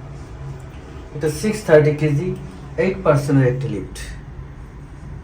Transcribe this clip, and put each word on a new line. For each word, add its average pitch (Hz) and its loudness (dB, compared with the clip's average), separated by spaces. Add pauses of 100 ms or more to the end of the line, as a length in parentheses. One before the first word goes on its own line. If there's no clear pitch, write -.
(1160)
এটা 147 0 (120)
সিক্স 214 2
থার্টি 151 8
কেজি, 151 2 (560)
এইট 190 2
পার্সনের 139 6
একটি - -2
লিফট। 92 -8 (1300)